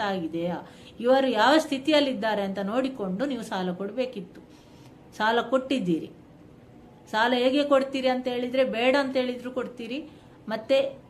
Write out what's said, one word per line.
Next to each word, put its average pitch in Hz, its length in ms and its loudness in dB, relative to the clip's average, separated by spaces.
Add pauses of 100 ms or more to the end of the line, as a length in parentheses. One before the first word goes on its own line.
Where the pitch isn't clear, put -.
ಆಗಿದೆಯಾ, 170 520 -4 (420)
ಇವರು 262 280 4
ಯಾವ 240 300 4
ಸ್ಥಿತಿಯಲ್ಲಿದ್ದಾರೆ 269 840 0
ಅಂತ 196 180 -4
ನೋಡಿಕೊಂಡು 214 680 -2
ನೀವು 247 180 -4
ಸಾಲ 185 280 -4
ಕೊಡಬೇಕಿತ್ತು. 202 680 -8 (760)
ಸಾಲ 226 240 2
ಕೊಟ್ಟಿದ್ದೀರಿ. 233 720 0 (1000)
ಸಾಲ 226 240 2
ಹೇಗೆ 254 280 4
ಕೊಡ್ತೀರಿ 269 440 2
ಅಂತ 254 200 0
ಹೇಳಿದ್ರೆ, 247 360 0
ಬೇಡ 240 360 2
ಅಂತ 269 180 0
ಹೇಳಿದ್ರು 247 340 -4
ಕೊಡ್ತೀರಿ, 240 580 -8 (400)
ಮತ್ತೆ 269 480 0 (120)